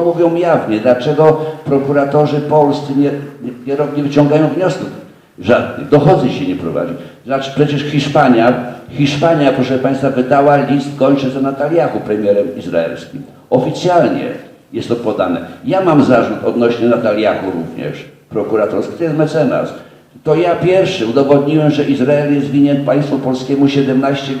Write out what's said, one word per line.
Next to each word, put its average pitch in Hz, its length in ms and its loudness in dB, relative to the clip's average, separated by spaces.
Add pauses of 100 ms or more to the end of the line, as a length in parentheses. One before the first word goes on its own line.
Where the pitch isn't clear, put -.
mówią 170 300 2
jawnie. 156 440 0
Dlaczego 139 680 2 (200)
prokuratorzy 143 760 0
polscy 143 540 0
nie, 143 160 2 (320)
nie, 120 80 -8 (160)
nie, 139 100 -2 (200)
nie 147 60 0
wyciągają 147 460 2
wniosków? 180 400 -2 (500)
Żadnych. - 500 0
Dochodzeń - 420 4
się - 160 -6
nie 92 80 -2
prowadzi. 85 380 -6 (320)
Znaczy, 131 300 -4
przecież 147 280 0
Hiszpania, 135 720 2 (380)
Hiszpania, 147 640 2
proszę 127 260 0
Państwa, 135 300 0
wydała 143 480 2
list 135 380 0
gończy 135 340 2
za 135 120 -4
Netanyahu, 139 580 -2
premierem 101 580 -2
izraelskim. 85 640 -6 (320)
Oficjalnie - 720 2 (480)
jest - 160 -6
to 120 60 0
podane. 101 460 -2 (240)
Ja 185 160 0
mam 156 220 4
zarzut 107 420 2
odnośnie 117 420 0
Nataliahu 104 640 0
również, - 540 -8 (240)
prokuratorski, 107 680 -2
to 170 60 -4
jest 160 120 -2
mecenas. 147 580 0 (500)
To 151 120 2
ja 170 200 2
pierwszy 170 520 0
udowodniłem, 143 640 2
że 147 120 0
Izrael 143 520 0
jest 143 120 0
winien 143 380 2
państwu 143 340 0
polskiemu 139 500 0
siedemnaście 135 720 -2